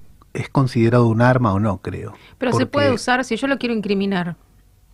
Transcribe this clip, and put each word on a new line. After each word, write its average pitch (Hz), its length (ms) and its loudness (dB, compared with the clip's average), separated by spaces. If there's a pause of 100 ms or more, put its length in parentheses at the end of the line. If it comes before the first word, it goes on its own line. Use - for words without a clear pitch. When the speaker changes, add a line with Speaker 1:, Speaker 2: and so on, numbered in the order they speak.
(320)
Speaker 1:
es - 160 -8
considerado 120 580 2
un 113 160 2
arma 123 300 4
o 98 80 0
no, 104 180 -2
creo. - 360 -10 (240)
Speaker 2:
Pero 254 140 -2
se 254 140 0
puede 285 220 0
Speaker 1:
Porque 254 80 2
Speaker 2:
usar, 247 280 -2
si 233 120 -4
yo 269 100 -4
lo 277 120 -2
quiero 240 180 -4
incriminar 196 580 -2 (600)